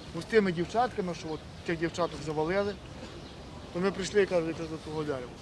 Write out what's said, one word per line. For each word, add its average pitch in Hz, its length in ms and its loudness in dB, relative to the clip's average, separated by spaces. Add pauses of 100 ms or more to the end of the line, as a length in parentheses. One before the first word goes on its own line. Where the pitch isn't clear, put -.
(180)
От 170 40 -4
з 165 40 -6
тими 202 260 6
дівчатками, 180 640 0
що - 160 -8
от 151 80 -4 (260)
тих 170 140 0
дівчаток 160 460 0
завалили, 175 500 2 (1000)
то 170 60 -2
ми 190 120 4
прийшли, 190 340 4
кажу, 180 220 2
якраз 160 220 -4
до 156 80 -6
того 156 260 -4
дерева. 131 280 -2 (100)